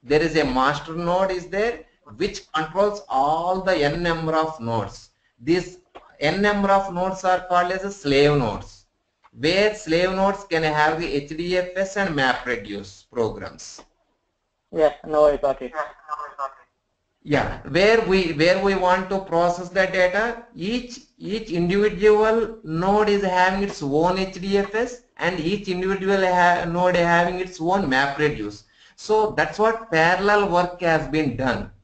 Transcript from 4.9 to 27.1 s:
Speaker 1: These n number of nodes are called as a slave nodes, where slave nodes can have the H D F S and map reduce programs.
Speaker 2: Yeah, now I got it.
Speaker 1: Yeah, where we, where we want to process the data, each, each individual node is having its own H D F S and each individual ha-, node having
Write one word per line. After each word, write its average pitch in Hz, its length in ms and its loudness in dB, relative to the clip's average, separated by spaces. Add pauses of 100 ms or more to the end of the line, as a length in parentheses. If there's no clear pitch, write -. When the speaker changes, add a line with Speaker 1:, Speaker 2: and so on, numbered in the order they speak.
Speaker 1:
These 165 380 -2 (420)
n 170 220 0
number 202 300 2
of 196 200 2
nodes 185 320 -4
are 180 180 2
called 180 300 0
as 190 120 -4
a 196 80 -6
slave 143 480 4
nodes, 104 480 -6 (520)
where 196 360 2
slave 180 380 0
nodes 196 320 0
can 160 180 -2
have 156 360 2
the 156 140 -4
H 143 240 -4
D 175 180 -2
F 180 200 -2
S 190 220 -4
and 175 180 -2
map 131 320 0
reduce 101 560 -10
programs. 101 800 -8 (880)
Speaker 2:
Yeah, 156 220 2 (120)
now 151 200 2
I 143 120 4
got 135 240 -2
it. 127 120 -10 (1500)
Speaker 1:
Yeah, 143 440 -2
where 202 400 4
we, 185 260 2
where 180 300 2
we 196 120 2
want 185 340 2
to 196 100 -2
process 175 480 0
the 190 200 0
data, 196 580 0 (100)
each, 220 460 -8 (160)
each 196 340 -8
individual 208 1120 2
node 196 460 2
is 202 120 2
having 190 420 2
its 190 200 -6
own 160 340 2
H 190 220 -4
D 196 180 0
F 196 160 -2
S 247 280 -4 (160)
and 175 200 -2
each 190 300 -4
individual 190 580 0
ha-, 175 380 4
node 175 320 0
having 175 460 2